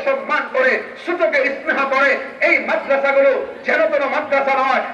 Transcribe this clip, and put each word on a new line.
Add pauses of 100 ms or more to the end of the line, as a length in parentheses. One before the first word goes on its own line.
সম্মান (100)
করে, (220)
ছোটকে
স্নেহ
করে, (240)
এই
মাদ্রাসাগুলো (200)
যেন
কোনো
মাদ্রাসা
নয়। (120)